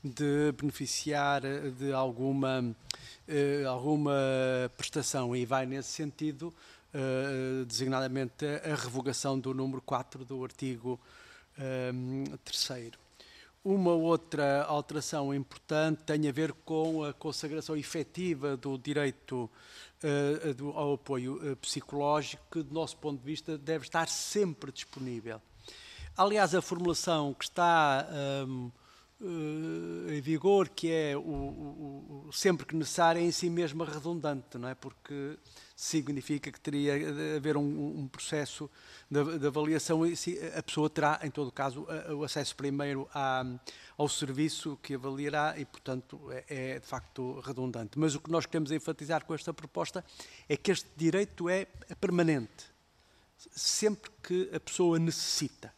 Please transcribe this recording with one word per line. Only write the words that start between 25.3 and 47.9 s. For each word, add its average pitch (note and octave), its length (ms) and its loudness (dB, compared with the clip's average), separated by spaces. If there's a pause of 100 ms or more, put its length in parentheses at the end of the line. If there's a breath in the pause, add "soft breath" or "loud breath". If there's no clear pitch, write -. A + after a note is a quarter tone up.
Aliás, G3 380 6
a F3 80 6
formulação E3 720 2
que - 100 -8
está, D#3+ 640 6 (380)
hum, B2 240 -6 (500 loud breath)
eh, E3 960 -4
em D3 40 0
vigor, E3 480 6
que - 220 -2
é D3+ 260 2
o, D3 40 -2
o, C#3+ 1080 -8
o, C#3+ 40 -14
sempre E3+ 320 2
que D#3+ 120 -4
necessário, E3 440 4
é E3+ 40 4
em E3+ 80 4
si F3 180 0
mesma E3 340 0
redundante, D3+ 720 -4
não B2 120 -6
é? C3 60 -6
Porque C#3+ 600 -10 (380 loud breath)
significa C#3+ 760 -2
que - 80 -18
teria C#3+ 540 0
de D3+ 240 -2
haver D3 200 2
um, D3 440 0
um C3+ 80 -6
processo - 600 -4 (400 loud breath)
de, D3 300 2
de C#3+ 80 0
avaliação D#3 580 2
e E3+ 120 2
se, F3 200 -4 (200)
a D#3+ 40 -2
pessoa D3+ 300 2
terá, D3+ 320 4
em D3 80 -4
todo C#3 220 -4
caso, C#3 360 -4
a, D#3+ 260 -6
o D3 100 -4
acesso C#3 320 -4
primeiro C#3 580 -2
à, C3 320 0 (500 loud breath)
ao D3 120 2
serviço D3 720 -2
que C#3 120 -6
avaliará C#3+ 600 0
e, D3 80 -6
portanto, - 560 -8 (120)
é, C3 400 -6
é C3+ 80 -6
de - 40 -20
facto C3 600 -6
redundante. A#2+ 500 -4